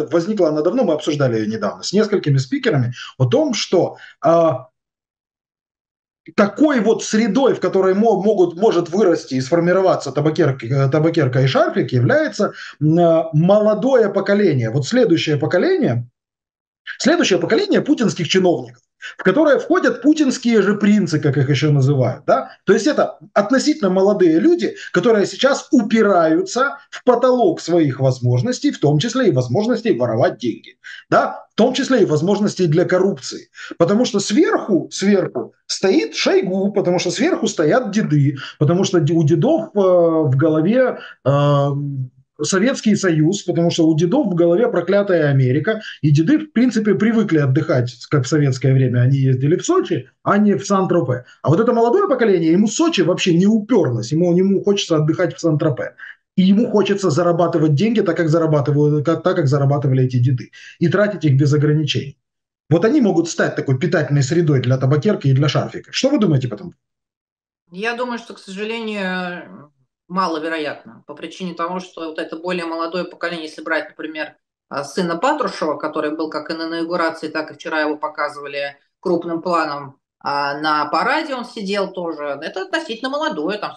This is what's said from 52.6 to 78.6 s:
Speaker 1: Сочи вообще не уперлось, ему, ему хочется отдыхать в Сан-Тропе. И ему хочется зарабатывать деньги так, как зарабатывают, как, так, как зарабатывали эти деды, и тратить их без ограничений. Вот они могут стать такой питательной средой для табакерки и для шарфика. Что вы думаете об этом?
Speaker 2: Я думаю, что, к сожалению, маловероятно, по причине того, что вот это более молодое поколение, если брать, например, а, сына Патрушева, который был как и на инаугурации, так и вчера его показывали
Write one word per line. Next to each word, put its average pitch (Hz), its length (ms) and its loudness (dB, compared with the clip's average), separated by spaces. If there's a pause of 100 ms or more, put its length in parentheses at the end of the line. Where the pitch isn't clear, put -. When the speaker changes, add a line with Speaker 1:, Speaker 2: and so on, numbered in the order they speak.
Speaker 1:
Сочи 320 340 0
вообще 165 360 0
не 185 100 4
уперлось, 180 680 0
ему, 170 240 2
ему 185 260 2
хочется 202 340 0
отдыхать 156 380 0
в - 60 -18
Сан-Тропе. 156 540 -2 (420)
И 185 60 4
ему 202 280 4
хочется 196 400 0
зарабатывать 165 640 2
деньги 214 260 2
так, 165 160 -2
как 170 120 0
зарабатывают, 147 760 0
как, 165 180 -2
так, 180 140 0
как 156 100 2
зарабатывали 135 580 2
эти 127 140 -2
деды, 120 320 -2 (280)
и 170 100 2
тратить 202 360 0
их 135 140 2
без 147 140 2
ограничений. 151 640 0 (520)
Вот 170 160 2
они 277 160 4
могут 165 280 2
стать 160 260 -4
такой 139 240 -2
питательной 147 440 0
средой 151 380 2
для 127 160 0
табакерки 151 520 0
и 135 40 4
для 139 160 2
шарфика. - 440 -6
Что - 160 0
вы 294 100 2
думаете 151 280 0
об 104 80 -12
этом? 87 180 -14 (1000)
Speaker 2:
Я 214 240 -6
думаю, 247 240 -6
что, - 140 -18
к 202 60 -20
сожалению, 190 1300 -8 (360)
маловероятно, 160 1000 -6
по 147 80 -18
причине 170 380 -12
того, 175 260 -8
что 165 300 -12
вот 156 100 -10
это 160 180 -10
более 175 280 -6
молодое 165 400 -6
поколение, 170 420 -10
если 156 160 -18
брать, 156 260 -4
например, 156 460 -12 (340)
а, 139 140 -8
сына 170 340 -4
Патрушева, 214 600 -2
который 156 380 -6
был 165 140 -6
как 151 200 -8
и 165 40 -6
на 160 140 -8
инаугурации, 165 640 -4
так 156 220 -8
и - 40 -18
вчера 156 260 -4
его 151 160 -2
показывали 143 800 -8 (220)